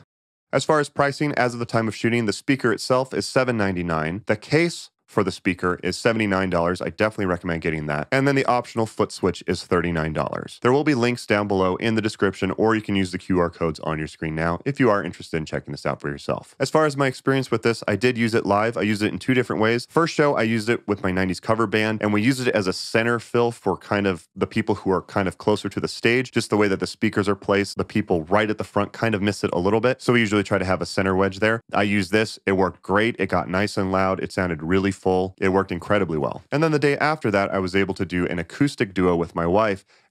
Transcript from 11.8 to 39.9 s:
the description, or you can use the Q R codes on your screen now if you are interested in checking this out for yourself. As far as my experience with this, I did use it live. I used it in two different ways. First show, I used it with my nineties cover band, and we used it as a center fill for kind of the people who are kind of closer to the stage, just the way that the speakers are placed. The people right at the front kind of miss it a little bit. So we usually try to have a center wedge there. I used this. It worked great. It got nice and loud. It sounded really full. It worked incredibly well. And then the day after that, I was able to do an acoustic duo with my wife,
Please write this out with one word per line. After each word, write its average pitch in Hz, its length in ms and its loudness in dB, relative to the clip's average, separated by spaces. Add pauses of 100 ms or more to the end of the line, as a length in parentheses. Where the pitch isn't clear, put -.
the 110 60 0
description, 98 500 -2
or 110 240 2
you 107 60 -2
can 101 160 -2
use 92 160 0
the 92 40 -4
Q 90 220 0
R 85 100 2
codes 82 300 -4
on 78 180 -4
your 78 100 -6
screen 78 280 -6
now 85 300 0
if 139 160 -2
you 123 80 6
are 101 120 4
interested - 360 -6
in 78 80 -4
checking 71 260 -8
this 69 140 -8
out 69 160 -4
for 73 80 -6
yourself. - 500 -8
As 135 100 -2
far 156 160 4
as 139 120 -2
my 139 100 2
experience 135 420 -2
with 113 140 0
this, 117 240 0
I 104 80 0
did 123 220 2
use 113 160 2
it 113 120 2
live. 104 300 2
I 85 60 -2
used 107 200 0
it 107 120 0
in 95 40 -4
two 131 160 0
different 113 280 0
ways. 117 280 2
First 160 240 2
show, 147 220 2
I 113 80 2
used 113 240 0
it 117 180 0
with 101 160 -2
my 95 100 0
nineties 92 280 0
cover 113 280 0
band, 107 340 0
and 104 100 0
we 107 100 2
used 127 240 0
it 123 80 2
as 98 140 0
a 92 60 0
center 117 440 0
fill 120 340 0
for 95 260 -2
kind 101 300 -2
of 87 280 -4
the 95 100 -2
people 110 300 -2
who 98 160 -2
are 87 100 2
kind 98 280 -2
of - 80 -8
closer 104 320 -2
to - 100 -8
the - 80 -2
stage, 120 460 0
just - 160 -2
the 107 80 2
way 104 100 4
that 95 140 0
the 90 40 -2
speakers 104 440 -2
are 98 60 0
placed. 101 420 0
The 92 80 -2
people 95 380 -2
right 104 260 2
at 107 80 -4
the 101 80 -6
front 101 260 -2
kind 110 240 -2
of 92 60 -2
miss 104 240 0
it - 80 -2
a - 40 0
little 101 220 2
bit. 123 220 0
So 127 100 2
we 120 80 4
usually 104 240 2
try 101 140 0
to 90 80 -2
have 92 160 0
a 85 40 -4
center 95 300 0
wedge 95 240 0
there. 110 220 2 (100)
I 101 120 2
used 101 280 0
this. 110 340 0
It 98 60 2
worked 92 300 0
great. 107 380 0
It 95 80 0
got 85 200 0
nice 98 300 -2
and 95 120 0
loud. 95 300 0
It - 140 -8
sounded 87 280 -2
really 95 360 2
full. 92 420 0
It 95 100 2
worked 95 220 2
incredibly 87 460 0
well. 65 240 -4 (100)
And 147 120 2
then 160 80 2
the 147 80 2
day 143 180 2
after 147 320 0
that, 98 240 2
I 98 60 0
was 92 160 -2
able 95 180 2
to 101 100 -6
do 87 220 -2
an 87 140 -2
acoustic 107 560 -2
duo 90 200 4
with 85 200 -2
my 85 100 0
wife, 98 400 2 (260)